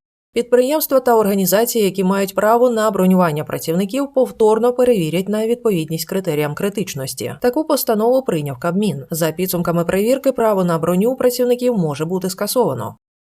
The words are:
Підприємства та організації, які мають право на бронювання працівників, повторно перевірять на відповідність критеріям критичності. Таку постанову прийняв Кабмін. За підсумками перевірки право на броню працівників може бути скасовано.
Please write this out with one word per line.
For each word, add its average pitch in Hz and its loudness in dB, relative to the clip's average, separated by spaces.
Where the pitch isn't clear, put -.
Підприємства 254 2
та 247 2
організації, 202 2
які 185 -2
мають 196 -2
право 233 4
на 220 0
бронювання 185 2
працівників, 202 -4
повторно 226 2
перевірять 190 0
на 214 -2
відповідність 175 -2
критеріям 151 -2
критичності. 143 -6
Таку 254 0
постанову 254 0
прийняв 143 -4
Кабмін. 170 -2
За 160 -2
підсумками 170 -2
перевірки 226 0
право 214 2
на 170 0
броню 180 0
працівників 247 0
може 151 -2
бути 185 -4
скасовано. 139 -4